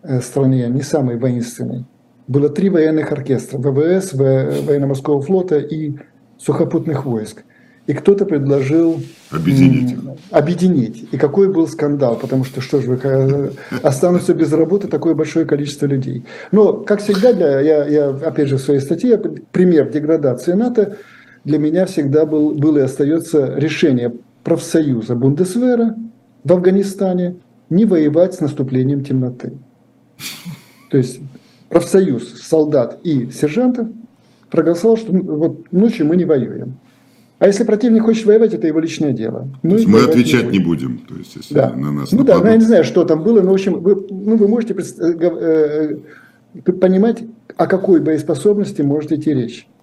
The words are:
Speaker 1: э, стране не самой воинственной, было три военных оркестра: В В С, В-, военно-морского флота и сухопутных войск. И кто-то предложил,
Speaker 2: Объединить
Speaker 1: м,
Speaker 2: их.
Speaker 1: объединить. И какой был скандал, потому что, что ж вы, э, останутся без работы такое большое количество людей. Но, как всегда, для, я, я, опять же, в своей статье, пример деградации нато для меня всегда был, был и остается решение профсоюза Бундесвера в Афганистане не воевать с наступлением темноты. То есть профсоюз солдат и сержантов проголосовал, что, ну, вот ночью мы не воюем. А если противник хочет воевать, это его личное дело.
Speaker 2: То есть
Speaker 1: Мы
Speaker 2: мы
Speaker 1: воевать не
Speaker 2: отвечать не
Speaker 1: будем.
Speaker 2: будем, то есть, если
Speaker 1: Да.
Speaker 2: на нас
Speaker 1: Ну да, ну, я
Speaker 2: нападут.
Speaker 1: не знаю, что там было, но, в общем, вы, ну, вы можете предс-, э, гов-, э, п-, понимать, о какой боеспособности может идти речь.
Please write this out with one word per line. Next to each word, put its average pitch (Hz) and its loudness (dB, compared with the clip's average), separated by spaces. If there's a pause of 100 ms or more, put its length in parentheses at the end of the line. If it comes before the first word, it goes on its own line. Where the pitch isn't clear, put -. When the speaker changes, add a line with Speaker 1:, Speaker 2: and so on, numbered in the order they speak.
Speaker 1:
э, 131 -2
стране 131 0
не 127 -2
самой 127 -2
воинственной, 123 -6 (420)
было 143 0
три 185 0
военных 156 0
оркестра: 135 -4
В 131 -2
В 131 0
С, 180 0
В-, 139 0
военно-морского 139 0
флота 180 0
и 151 -6 (440)
сухопутных 156 -2
войск. 110 -8 (440)
И 151 -2
кто-то 202 0
предложил, 143 0 (300)
Speaker 2:
Объединить 131 2
Speaker 1:
м, - -8
Speaker 2:
их. - -14 (120)
Speaker 1:
объединить. 165 0
И 135 -6
какой 190 2
был 160 0
скандал, 139 -2
потому 131 -4
что, 131 -8
что 139 -2
ж 127 -4
вы, 127 -2
э, 135 0 (340)
останутся 175 2
без 151 0
работы 165 0
такое 160 -2
большое 156 -2
количество 147 -4
людей. 131 -4 (280)
Но, 196 4
как - -2
всегда, 214 2
для, 151 2
я, 147 2
я, 147 2
опять 147 -2
же, 135 0
в 131 -4
своей 139 0
статье, 202 0 (340)
пример 170 4
деградации 147 0
нато 226 0 (460)
для 147 -2
меня 156 0
всегда 151 0
был, 151 0
был 147 2
и 139 4
остается 139 0
решение 135 0 (300)
профсоюза 131 0
Бундесвера 220 0 (480)
в 147 4
Афганистане 185 0 (360)
не 196 4
воевать 175 2
с - -6
наступлением 135 -2
темноты. 127 -4 (1400)
То - 2
есть - -2 (500)
профсоюз 175 0
солдат 151 0
и 139 -2
сержантов 233 -2 (600)
проголосовал, 170 2
что, 226 -6
ну, 185 2
вот 156 -4
ночью 185 2
мы 160 2
не 170 2
воюем. 131 -2 (680)
А 180 4
если 202 2
противник 220 2
хочет 220 2
воевать, 208 4
это 165 -2
его 156 0
личное 156 0
дело. 117 -6 (160)
Speaker 2:
То 160 0
есть 220 4
Speaker 1:
Мы 196 6
Speaker 2:
мы 113 8
Speaker 1:
воевать 123 4
не 123 6
Speaker 2:
отвечать 113 2
не 98 2
Speaker 1:
будем. 80 -2
Speaker 2:
будем, - -18
то - -18
есть, - -18
если - -14
Speaker 1:
Да. 127 2
Speaker 2:
на 139 -4
нас 139 -6
Speaker 1:
Ну 254 2
да, 240 6
ну, 170 4
я - 2
Speaker 2:
нападут. 220 6
Speaker 1:
не 226 6
знаю, 196 6
что 175 2
там 160 0
было, 214 4
но, 180 2
в - 4
общем, 185 -2
вы, 196 0
ну, 202 -2
вы 208 4
можете 226 -2
предс-, - -10
э, 170 0
гов-, 165 -2
э, 151 0 (640)
п-, 185 0
понимать, 190 2 (340)
о 170 2
какой 185 2
боеспособности 160 -2
может 143 -2
идти 151 -2
речь. - -6 (160)